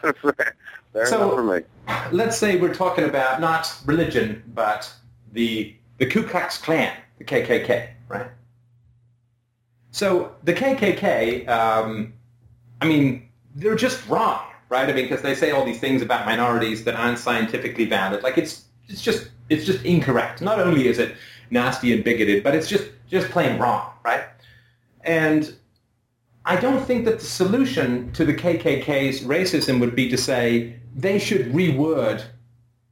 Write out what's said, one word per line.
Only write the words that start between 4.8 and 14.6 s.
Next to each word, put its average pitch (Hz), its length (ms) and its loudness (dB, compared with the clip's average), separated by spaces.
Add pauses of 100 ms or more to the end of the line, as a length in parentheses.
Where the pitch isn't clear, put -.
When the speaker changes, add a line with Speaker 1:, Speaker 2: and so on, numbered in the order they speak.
Speaker 2:
the, 110 420 -2 (240)
the 131 80 0
Ku 214 160 2
Klux - 380 -4
Klan, 139 360 -2 (220)
the - 60 -18
K 120 240 0
K 120 160 2
K, - 320 -2 (120)
right? 101 200 -8 (1600)
So - 520 -2
the 170 100 2
K 269 220 0
K 202 180 2
K, 120 540 0
um, 110 680 0 (640)
I 151 60 0
mean, 139 420 2 (280)
they're 208 200 0
just - 320 -2
wrong, 202 340 0 (280)